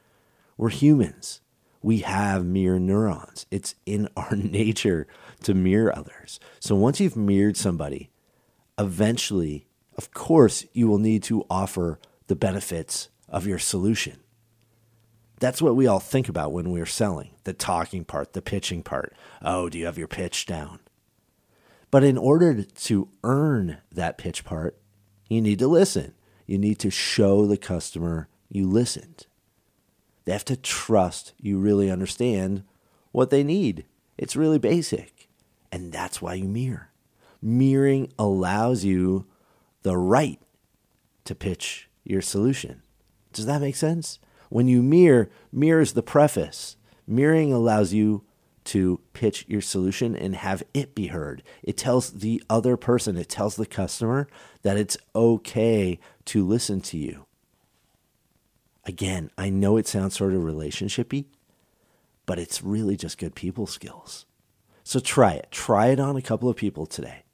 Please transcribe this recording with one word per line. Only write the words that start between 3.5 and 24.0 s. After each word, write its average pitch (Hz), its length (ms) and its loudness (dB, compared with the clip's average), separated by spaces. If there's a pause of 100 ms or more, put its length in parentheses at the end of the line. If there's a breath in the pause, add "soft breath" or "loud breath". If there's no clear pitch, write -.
It's - 240 -8 (100)
in 104 260 -4
<laughs> - 60 -12
our 98 180 -6
nature 101 720 0 (360 loud breath)
to 101 100 2
mirror 95 420 4
others. - 440 -18 (200 loud breath)
So - 160 0
once 117 240 2
you've - 160 2
mirrored 101 420 2
somebody, 76 520 -4 (680)
eventually, 95 920 -2 (300)
of - 160 -12
course, - 600 6
you 117 140 4
will 104 120 4
need 110 240 2
to 110 260 -2
offer 90 500 -2 (280 soft breath)
the 95 80 0
benefits 92 760 -4 (200)
of 85 160 -6
your 92 140 -4
solution. 101 640 -2 (1200)
That's 127 200 -2
what 135 140 4
we 131 120 6
all 98 120 4
think 131 300 -2
about 78 240 -4
when 87 160 -4
we're 85 160 -4
selling, 87 460 -4 (140)
the 95 80 -6
talking 87 520 -4
part, - 280 -8
the 95 100 -8
pitching 90 400 -6
part. - 320 -8 (260 loud breath)
Oh, 87 280 -4
do 85 100 -10
you 82 80 -6
have 82 100 -8
your 80 100 -8
pitch - 380 -8
down? 78 360 -10 (1080 soft breath)
But 135 140 8
in 135 120 6
order 139 480 4
to - 460 -2 (140)
earn 123 560 0 (120)
that 85 280 -6